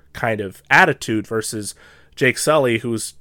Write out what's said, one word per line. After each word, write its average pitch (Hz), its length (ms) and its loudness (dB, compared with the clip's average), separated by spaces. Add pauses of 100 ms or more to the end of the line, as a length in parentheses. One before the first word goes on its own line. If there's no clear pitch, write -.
(120)
kind 110 280 -2
of 98 300 -10
attitude 139 560 2
versus 110 480 -6 (400)
Jake 127 240 0
Sully, 135 400 2
who's 113 420 -6